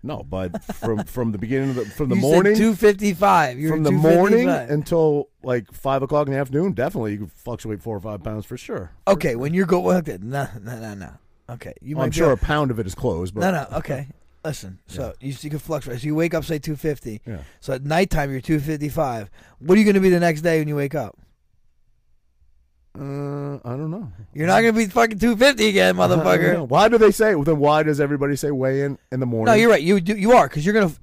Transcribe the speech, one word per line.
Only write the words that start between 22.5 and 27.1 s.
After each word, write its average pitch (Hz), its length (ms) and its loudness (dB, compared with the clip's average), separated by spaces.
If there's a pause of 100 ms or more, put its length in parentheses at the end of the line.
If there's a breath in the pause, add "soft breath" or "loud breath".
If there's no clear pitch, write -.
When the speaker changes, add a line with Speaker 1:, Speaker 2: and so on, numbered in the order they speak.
Speaker 1:
Uh, 143 600 -8 (100)
I 120 60 -8
don't 147 200 -6
know. 170 220 -10 (220)
Speaker 2:
You're 151 120 -2
not 196 140 4
gonna 226 140 4
be 226 100 2
fucking 226 340 0
two 226 160 2
fifty 226 340 4
again, 185 260 4
Speaker 1:
<laughs> 180 40 -4
I 180 100 4
don't 180 120 4
Speaker 2:
motherfucker. 180 320 2
Speaker 1:
know. 170 120 -2
Why 170 260 4
do 233 80 4
they 214 120 8